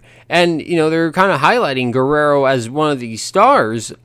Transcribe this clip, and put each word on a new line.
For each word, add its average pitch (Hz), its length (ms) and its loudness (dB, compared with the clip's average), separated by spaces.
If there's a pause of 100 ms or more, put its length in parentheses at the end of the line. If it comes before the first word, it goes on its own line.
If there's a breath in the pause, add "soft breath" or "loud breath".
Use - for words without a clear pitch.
(280 soft breath)
and, 170 340 0
you 175 140 -4
know, 160 140 2
they 165 80 0
were 165 160 -2
kinda 185 240 2
highlighting 135 560 0
Guerrero 143 500 2
as 127 260 0
one 151 220 -2
of 135 80 -4
the 113 160 -12
stars 170 800 0 (120)